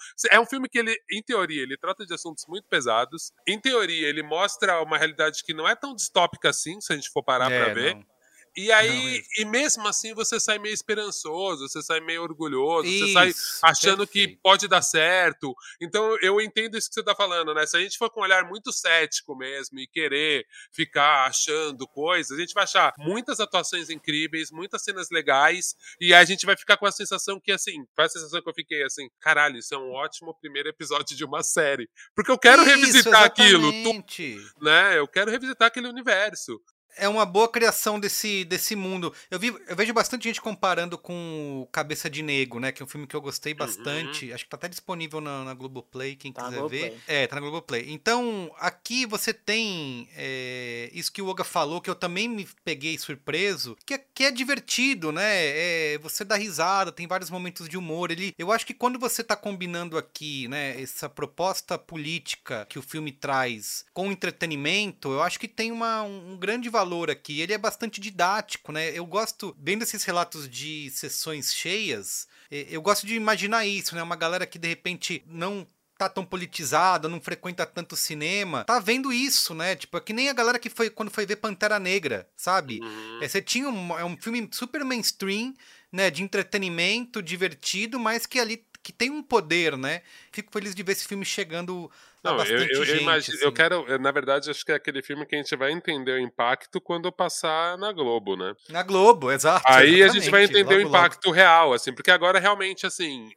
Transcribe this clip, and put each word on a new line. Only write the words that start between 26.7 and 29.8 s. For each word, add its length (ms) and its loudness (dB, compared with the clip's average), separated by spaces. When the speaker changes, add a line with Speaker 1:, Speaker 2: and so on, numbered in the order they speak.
Speaker 1:
com 80 -4
a 80 2
sensação 480 -6
que, 100 -4
assim, 320 -4
com 80 2
a 60 6
sensação 340 -6
que 80 -8
eu 40 -10
fiquei, 300 -6
assim, 260 -8
"Caralho, 380 2
isso 180 -10
é 20 -8
um 140 -10